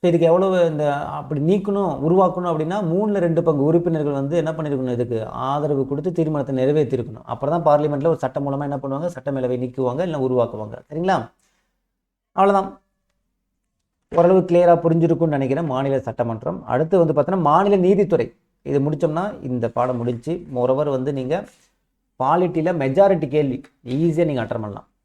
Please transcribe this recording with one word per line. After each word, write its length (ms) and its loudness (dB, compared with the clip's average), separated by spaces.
So, 60 4
இதுக்கு 200 4
எவ்வளவு 300 4
இந்த 160 -2
அப்படி 220 -6
நீக்கணும், 420 0
உருவாக்கணும் 460 2
அப்படின்னா, 260 -2
மூணுல 340 0
ரெண்டு 220 2
பங்கு 200 2
உறுப்பினர்கள் 520 0
வந்து 200 -4
என்ன 160 -2
பண்ணிருக்கணும், 400 -4
இதுக்கு 220 -2
ஆதரவு 420 -2
கொடுத்து 300 -4
தீர்மானத்தை 400 -2
நிறைவேற்றிருக்கணும். 720 -2
அப்புறம் 240 -4
தான் 120 -2
பார்லிமெண்ட்ல 460 2
ஒரு 100 -4
சட்டம் 240 -4
மூலமா 220 -4
என்ன 140 -4
பண்ணுவாங்க, 320 -6
சட்டமேலவை 480 -4
நீக்குவாங்க, 440 -4
இல்ல 200 -4
உருவாக்குவாங்க. 500 -2
சரிங்களா? 300 0
அவ்வளவுதான். 320 2
ஓரளவு 280 6
கிளியரா 260 6
புரிஞ்சிருக்கும்னு 500 2
நினைக்கிறேன் 360 -2
மாநில 360 0
சட்டமன்றம். 500 -4
அடுத்து 300 2
வந்து 160 0
பார்த்தோன்னா, 220 0
மாநில 340 4
நீதித்துறை. 420 2
இது 160 0
முடிச்சோம்னா 400 -2
இந்த 140 -4
பாடம் 260 -2
முடிஞ்சு. 320 -4
Moreover 400 0
வந்து 240 -4
நீங்க 220 -4
பாலிட்டில 640 0
மெஜாரிட்டி 540 2
கேள்வி 220 0
ஈஸியா 300 2
நீங்க 120 -2
அட்டெண்ட் 240 -6
பண்ணலாம். 220 -14